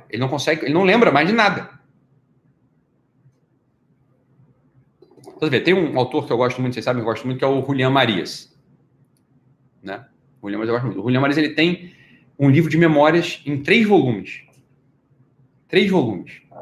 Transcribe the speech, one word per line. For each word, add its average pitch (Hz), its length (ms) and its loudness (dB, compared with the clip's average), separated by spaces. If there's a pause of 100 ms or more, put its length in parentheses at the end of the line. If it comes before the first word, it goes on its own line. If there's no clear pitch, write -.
Ele 113 120 -8
não 131 80 -2
consegue, 151 360 -4
ele 143 100 -2
não 185 100 2
lembra 202 280 4
mais 147 160 2
de 214 60 0
nada. 208 340 0 (3750)
Você 156 120 -4
vê, 120 100 0
tem 180 140 2
um 139 240 0
autor 131 280 -2
que - 60 -6
eu 120 40 2
gosto 123 260 -2
muito, 123 120 -4
vocês 110 100 -8
sabem 123 180 -2
que 107 60 -4
eu 113 40 0
gosto 110 140 -10
muito, 131 120 -6
que 143 60 -2
é 139 40 2
o 135 160 0
Julián 131 260 0
Marías. 117 640 -2 (1300)
Né? 98 240 -14 (340)
Julián 104 180 -6
Marías 113 100 -4
eu 117 60 0
gosto 123 120 -2
muito. 95 140 -6
O - 20 -8
Julián 127 180 0
Marías, 143 160 0
ele 151 140 0
tem 175 420 -2 (460)
um 139 100 4
livro 151 220 4
de 156 80 0
memórias 165 680 2
em 139 180 -6
três 214 240 2
volumes. 131 580 0 (1300)
Três 196 180 2
volumes 113 520 -2 (200)